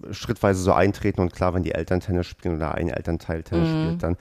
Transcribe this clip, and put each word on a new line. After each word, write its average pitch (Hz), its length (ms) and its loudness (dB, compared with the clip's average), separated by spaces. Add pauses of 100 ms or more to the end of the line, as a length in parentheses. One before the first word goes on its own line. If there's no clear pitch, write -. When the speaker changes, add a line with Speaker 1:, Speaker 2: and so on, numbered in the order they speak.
(100)
Speaker 1:
schrittweise 98 500 0
so 92 120 4
eintreten. 98 480 2
Und 90 120 2
klar, 90 220 0
wenn 92 80 2
die 82 80 -2
Eltern 87 300 0
Tennis 87 260 0
spielen - 300 -4
oder 78 180 -2
ein 82 140 -2
Elternteil 82 560 -4
Tennis - 240 0
Speaker 2:
Mhm. 160 120 0
Speaker 1:
spielt, 160 220 -2
dann 85 180 0